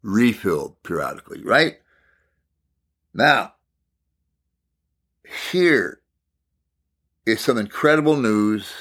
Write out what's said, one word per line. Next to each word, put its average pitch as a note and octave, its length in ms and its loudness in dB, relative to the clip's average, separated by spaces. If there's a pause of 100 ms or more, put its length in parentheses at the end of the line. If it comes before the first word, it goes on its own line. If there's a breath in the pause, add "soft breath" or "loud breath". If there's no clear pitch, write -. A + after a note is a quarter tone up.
refilled G2+ 800 0
periodically, - 640 -8
right? C#3+ 320 0 (1400)
Now, C3+ 400 2 (2000)
here D#3 500 0 (1200)
is A2+ 140 -2
some B2 200 0
incredible D3+ 560 2
news. G#2+ 640 0